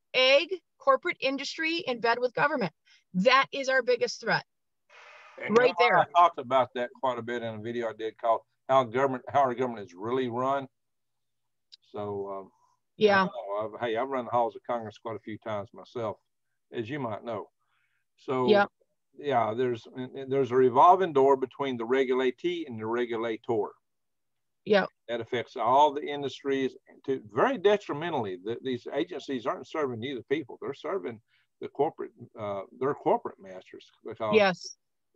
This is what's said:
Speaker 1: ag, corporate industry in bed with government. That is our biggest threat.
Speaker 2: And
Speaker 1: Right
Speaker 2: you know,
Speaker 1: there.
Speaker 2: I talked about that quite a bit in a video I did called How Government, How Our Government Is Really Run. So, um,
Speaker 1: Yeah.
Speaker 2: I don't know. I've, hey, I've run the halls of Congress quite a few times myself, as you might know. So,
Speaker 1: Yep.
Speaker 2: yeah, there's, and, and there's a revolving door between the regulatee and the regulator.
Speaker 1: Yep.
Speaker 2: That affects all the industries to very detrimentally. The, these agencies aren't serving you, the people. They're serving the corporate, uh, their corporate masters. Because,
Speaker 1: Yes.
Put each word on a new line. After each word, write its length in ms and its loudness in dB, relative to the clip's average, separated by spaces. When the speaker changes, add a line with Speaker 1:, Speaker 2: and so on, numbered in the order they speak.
Speaker 1:
ag, 360 4
corporate 400 2
industry 640 -4
in 140 -4
bed 200 0
with 140 -2
government. 400 0
That 380 4
is 180 -4
our 120 2
biggest 400 -2
threat. 240 -2
Speaker 2:
And 200 0
Speaker 1:
Right 120 6
Speaker 2:
you 100 4
know, 0 -
Speaker 1:
there. 100 4
Speaker 2:
I 60 4
talked 200 6
about 360 0
that 140 -4
quite 160 0
a 40 -8
bit 220 -6
in 120 -8
a 60 -12
video 280 -6
I 80 -6
did 200 -8
called 240 0
How 140 4
Government, 460 -2
How 120 4
Our 140 2
Government 300 -4
Is 80 -18
Really 360 -4
Run. 380 -2
So, 380 -8
um, 220 -12
Speaker 1:
Yeah. 260 4
Speaker 2:
I 20 0
don't 460 -6
know. 60 -14
I've, 40 -18
hey, 160 -2
I've 120 -2
run 160 -4
the 60 -10
halls 240 0
of 100 -18
Congress 320 -6
quite 180 -10
a 60 -12
few 160 -12
times 360 -8
myself, 440 -10
as 180 -8
you 100 -8
might 240 -8
know. 260 -8
So, 320 -2
Speaker 1:
Yep. 200 4
Speaker 2:
yeah, 360 0
there's, 320 -2
and, 180 -10
and 160 -10
there's 200 2
a 40 2
revolving 580 8
door 220 6
between 420 -4
the 80 -4
regulatee 840 0
and 120 -10
the 60 -6
regulator. 840 -2
Speaker 1:
Yep. 220 4
Speaker 2:
That 100 -4
affects 380 -6
all 360 4
the 140 -6
industries 640 -4
to 160 -4
very 240 2
detrimentally. 840 -2
The, 220 -6
these 300 -6
agencies 520 -6
aren't 220 -6
serving 340 -4
you, 140 -8
the 200 -4
people. 260 -6
They're 120 -8
serving 460 -8
the 80 -10
corporate, 440 -4
uh, 220 -6
their 140 -2
corporate 480 -2
masters. 440 -20
Because, 300 -2
Speaker 1:
Yes. 420 2